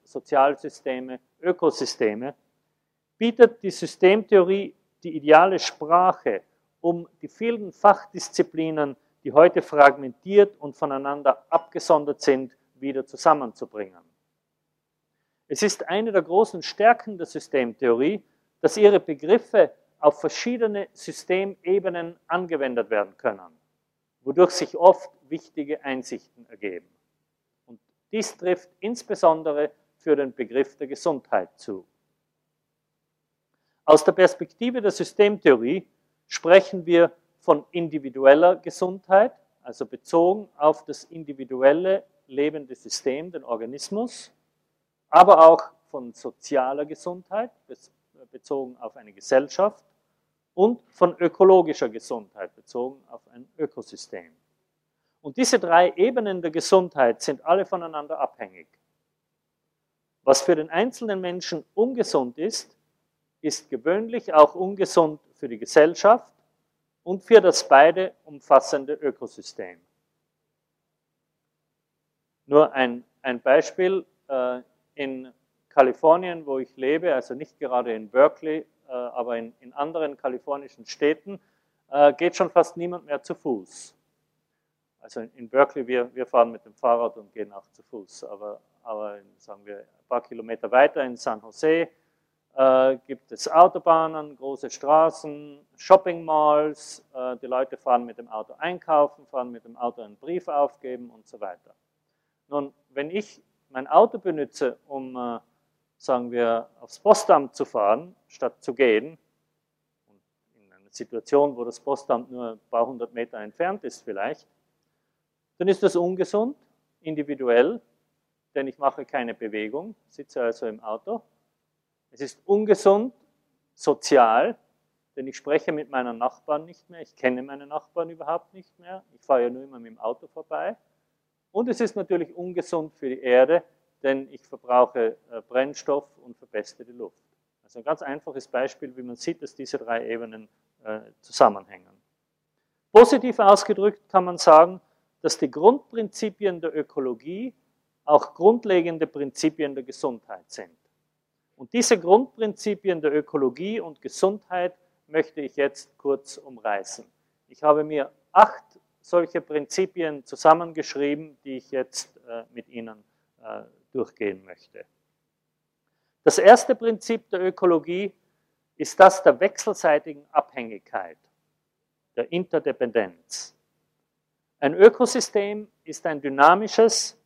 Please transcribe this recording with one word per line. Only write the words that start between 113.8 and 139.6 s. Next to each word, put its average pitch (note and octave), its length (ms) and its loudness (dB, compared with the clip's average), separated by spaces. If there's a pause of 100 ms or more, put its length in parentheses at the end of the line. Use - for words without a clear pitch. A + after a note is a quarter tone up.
ist - 180 -14
vielleicht, A2 440 -10 (1120)
dann F3+ 100 -2
ist F#3+ 140 0
das F#3+ 120 0
ungesund, F#3 640 -4 (440)
individuell, C#3+ 800 -2 (760)
denn C3+ 120 -6
ich C3 120 -16
mache C#3 260 -4
keine A#2+ 300 -8
Bewegung, A2+ 600 -10 (140)
sitze - 340 -12
also A#2 240 -6
im A2 160 -12
Auto. A2+ 400 -12 (880)
Es - 100 -20
ist C#3 240 -14
ungesund, G#3 680 2 (600)
sozial, C#3 840 2 (600)
denn C3+ 100 -12
ich C3 100 -16
spreche D3 340 -4
mit D3+ 200 -10
meinen B2 280 -6
Nachbarn D3 460 -6
nicht F3 260 -20
mehr, E3+ 120 -20
ich - 120 -20
kenne B2+ 280 -4
meine C#3 240 -18
Nachbarn E3 440 -10
überhaupt D#3+ 420 -10
nicht F#3 260 -20
mehr, F#3 260 -20 (100)
ich - 60 -20
fahre C3 220 0
ja A#2+ 80 -2
nur B2+ 120 -14
immer C3+ 160 -20
mit A#2 140 -20
dem A2+ 80 -20
Auto A2+ 260 -10
vorbei. D#3+ 500 -12 (760)
Und A#3+ 160 -4
es A#3 120 -6
ist A3 160 -4
natürlich F3+ 380 -6
ungesund F3 600 -8
für C#3 140 -10
die B2+ 120 -8
Erde, C3 420 4 (400)
denn C3+ 300 -4
ich - 140 -20
verbrauche, B2 720 0 (140)
äh, A#2 180 -14
Brennstoff C#3 580 -4 (120)
und B2 180 -20
verpeste - 480 -14
die A#2+ 80 -20
Luft. A#2 240 -18 (480)
Also - 160 -20
ein A2 40 -20
ganz D#3 180 -6
einfaches C#3 460 -14
Beispiel, B2+ 480 -8
wie C3 60 -18
man A#2+ 140 -16
sieht, E3 260 -12
dass C#3 120 -18
diese C3+ 240 -12